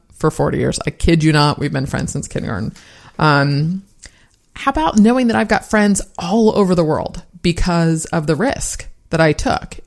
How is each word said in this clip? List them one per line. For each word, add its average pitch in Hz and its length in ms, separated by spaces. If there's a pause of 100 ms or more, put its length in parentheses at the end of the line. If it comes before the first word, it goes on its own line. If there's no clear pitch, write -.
(120)
for - 180
forty 143 280
years. 123 280
I 135 40
kid 165 340
you 156 80
not. 147 260
We've 143 140
been 135 140
friends - 260
since - 160
kindergarten. - 460 (440)
Um, 147 640 (720)
how - 160
about 311 280
knowing 240 300
that 220 80
I've 220 120
got - 200
friends 208 320 (160)
all 214 400
over 185 200
the 175 80
world 147 400 (180)
because 170 640
of 160 220
the 156 80
risk - 520 (220)
that 160 100
I 156 120
took - 540